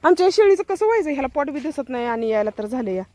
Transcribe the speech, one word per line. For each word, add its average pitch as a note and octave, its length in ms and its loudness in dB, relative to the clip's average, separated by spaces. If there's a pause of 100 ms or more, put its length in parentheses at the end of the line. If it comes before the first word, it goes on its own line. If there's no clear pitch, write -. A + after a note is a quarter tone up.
आमच्या F4+ 280 4
शेळीचं G4+ 320 4
कसं G4 220 -4
व्हायचं, G#4+ 240 2
ह्याला C#4 180 -4
पोट C#4+ 220 -4
बी D4 100 -6
दिसत C4+ 300 -8
नाही A#3+ 160 -4
आणि A3+ 240 -4
यायला G#3+ 280 0
तर G#3+ 80 -8
झालं A#3 240 -6
या. F#3 140 -4 (100)